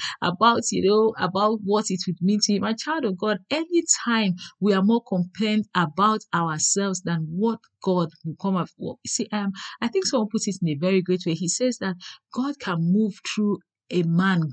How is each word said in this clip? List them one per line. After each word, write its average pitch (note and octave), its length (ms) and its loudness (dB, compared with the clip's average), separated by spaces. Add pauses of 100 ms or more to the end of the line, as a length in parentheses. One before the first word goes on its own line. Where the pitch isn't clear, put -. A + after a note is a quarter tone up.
(200)
about, A3+ 420 2 (100)
you F#3 100 0
know, G#3+ 340 4
about G3+ 460 0
what G#3 280 0
it F#3 180 -2
would F3 120 -4
mean G3+ 220 2
to G#3 120 2
him. F#3+ 80 0
My G#3 100 -2
child D4+ 320 -4
of F#3+ 120 -2
God, G#3 220 0 (120)
anytime C4+ 840 0 (240)
we G3+ 140 4
are F#3+ 100 4
more A3+ 220 2
concerned G#3+ 600 0 (100)
about F#3 460 2 (120)
ourselves F3 680 -2
than E3 280 -2
what A3 300 0 (220)
God F3 280 0 (140)
will D#3+ 160 -6
come F#3+ 160 0
up E3 120 -2 (100)
with. - 180 -8 (100)
See, - 260 -4
um, G3+ 180 -2 (300)
I A#3 80 -2
think F#4+ 180 -2
someone A3 220 0
put - 180 -2
it G3 160 -4
in E3+ 60 0
a D3+ 60 0
very F#3 280 2
great F3+ 240 -2
way. E3 80 0
He F#3 140 -2
says B3 300 -2
that F#3+ 180 -4 (360)
God C#4 280 -4
can F3 200 -2
move F#3+ 340 2 (120)
through G#3 320 0 (320)
a F3+ 140 0
man E3+ 380 2 (100)